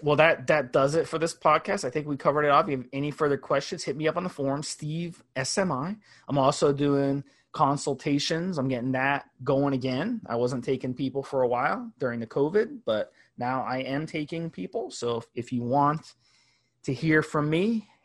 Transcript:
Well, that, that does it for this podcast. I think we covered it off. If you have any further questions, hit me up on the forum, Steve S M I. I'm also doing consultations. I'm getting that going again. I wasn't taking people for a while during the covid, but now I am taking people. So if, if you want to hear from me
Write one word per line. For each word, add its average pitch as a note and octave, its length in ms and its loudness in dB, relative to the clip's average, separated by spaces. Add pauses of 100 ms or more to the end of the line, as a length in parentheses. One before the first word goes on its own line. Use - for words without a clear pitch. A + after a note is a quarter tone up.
Well, D3 140 4
that, D#3 300 6
that D3 240 2
does C#3+ 220 4
it D#3+ 140 2
for D#3+ 100 -4
this D#3 160 -2
podcast. E3 500 2
I C3 60 -4
think D3+ 160 -2
we C#3+ 120 -4
covered D3 260 2
it D3 80 4
off. D3+ 140 6
If D#3+ 60 -4
you C3 60 0
have B2 160 -8
any C#3+ 180 -2
further C#3+ 260 2
questions, C#3+ 460 -2
hit C#3+ 120 -4
me D3+ 120 -2
up - 100 0
on E3+ 60 -2
the C#3 60 -4
forum, C#3 320 -2
Steve E3 600 -8 (120)
S C3 220 -2
M F#3+ 140 2
I. D3+ 240 -4 (320)
I'm C#3+ 100 0
also C#3+ 340 4
doing C#3 520 2 (300)
consultations. D3 1040 0
I'm C3 100 0
getting C3 240 -2
that C3+ 340 0 (180)
going C#3 300 2
again. C3+ 540 -2
I A#2+ 80 -4
wasn't B2 300 -2
taking C3 280 -2
people C3+ 300 -4
for C3+ 180 -2
a B2+ 60 4
while F3 500 -2
during A#2+ 220 -4
the A2+ 80 -6
covid, G#3 580 0
but G#2+ 280 -2 (240)
now C3 260 -4
I B2+ 160 -4
am C3+ 260 -4
taking E3 440 -8
people. G#3 420 -8
So A#2+ 260 -4
if, A2+ 160 -8
if A#2+ 200 -8
you A#2+ 100 -2
want C#3+ 500 2 (680)
to C#3 100 -2
hear D#3 300 2
from D3+ 260 -2
me G#3 380 0 (180)